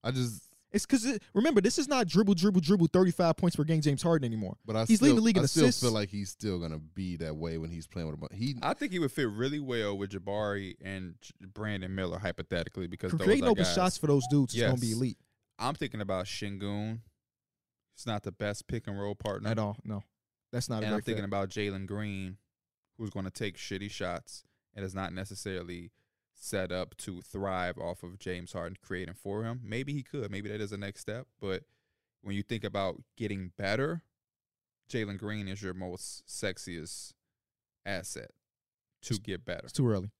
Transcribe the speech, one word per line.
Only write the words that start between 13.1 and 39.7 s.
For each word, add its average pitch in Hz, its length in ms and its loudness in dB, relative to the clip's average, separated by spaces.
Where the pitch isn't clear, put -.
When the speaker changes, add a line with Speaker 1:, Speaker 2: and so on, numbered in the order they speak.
Speaker 3:
those 156 100 0
Speaker 2:
Creating 233 240 4
Speaker 3:
are 247 40 6
Speaker 2:
open 196 140 4
Speaker 3:
guys. - 120 2
Speaker 2:
shots 180 220 4
for 156 100 -2
those 143 220 4
dudes 139 260 4
is 117 60 2
gonna 123 160 4
be 120 100 0
Speaker 3:
Yes. 110 100 2
Speaker 2:
elite. 123 200 -2
Speaker 3:
I'm 131 160 -2
thinking 127 240 -6
about 95 260 -2
Sengun. 104 760 -4
He's - 120 -14
not 107 160 -4
the 98 80 -6
best 104 360 -4
pick 117 200 -4
and 101 100 -4
roll 101 160 -2
partner. 104 360 -4
Speaker 2:
At 110 100 2
all, 104 240 0
no. 104 200 -6
That's - 160 -2
not 120 140 -2
a - 20 -2
Speaker 3:
And - 20 -2
I'm 107 120 0
Speaker 2:
great 107 60 -8
Speaker 3:
thinking 107 180 -2
Speaker 2:
fit. 98 40 -4
Speaker 3:
about 98 220 -2
Jalen 98 360 -2
Green, 98 520 -6
who's 110 120 -6
gonna 95 200 -4
take 104 280 -6
shitty 101 340 -6
shots - 540 -8
and 98 120 -6
is 92 100 -8
not 95 180 -4
necessarily 90 760 -8
set 92 380 -4
up 90 260 -4
to 90 240 -10
thrive 92 560 -2
off 87 240 -6
of 90 160 -14
James 90 360 -8
Harden 87 280 -6
creating 90 320 -6
for 101 300 -6
him. 120 200 -6
Maybe 127 300 -6
he 147 80 -4
could. 123 300 -8
Maybe 101 180 -6
that 107 100 -6
is 104 120 -4
the 101 60 -8
next 101 240 -8
step. 117 260 -8
But 95 260 -4
when 98 120 -4
you 101 60 -2
think 110 220 -4
about 98 400 -4
getting 98 420 -6
better, 131 440 -2
Jalen 101 300 -4
Green 104 280 -6
is 98 140 -8
your 92 140 -6
most 92 520 -10
sexiest - 840 -8
asset 85 460 -8
to - 100 -2
Speaker 2:
It's 104 60 0
Speaker 3:
get 95 260 -8
better. - 200 -8
Speaker 2:
It's - 80 -18